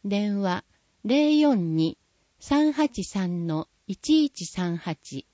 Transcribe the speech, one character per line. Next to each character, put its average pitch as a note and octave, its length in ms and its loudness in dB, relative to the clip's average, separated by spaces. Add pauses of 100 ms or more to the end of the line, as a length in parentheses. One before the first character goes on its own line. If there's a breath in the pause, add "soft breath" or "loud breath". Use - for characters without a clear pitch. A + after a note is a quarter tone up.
電 G3+ 380 -2
話、 F#3 220 -2 (400)
零 D4 340 2
四 G#3+ 380 2
二、 D#3+ 220 0 (420)
三 D4 340 2
八 C#4+ 300 -2
三 F3 440 -4
の D#3 200 -4 (200)
一 D4+ 380 0
一 F#3+ 200 -8
三 F3 320 -4
八。 - 560 -10